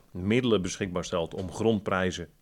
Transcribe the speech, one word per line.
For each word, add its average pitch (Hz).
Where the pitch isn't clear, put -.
middelen 107
beschikbaar 90
stelt 85
om 92
grondprijzen 92